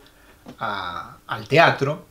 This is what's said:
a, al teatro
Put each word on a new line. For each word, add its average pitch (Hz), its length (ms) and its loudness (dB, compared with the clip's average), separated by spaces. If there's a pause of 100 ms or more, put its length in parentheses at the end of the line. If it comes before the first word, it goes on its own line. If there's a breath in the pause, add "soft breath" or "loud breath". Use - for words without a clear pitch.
(600 soft breath)
a, 95 580 -8 (100)
al 117 200 -8
teatro 143 640 2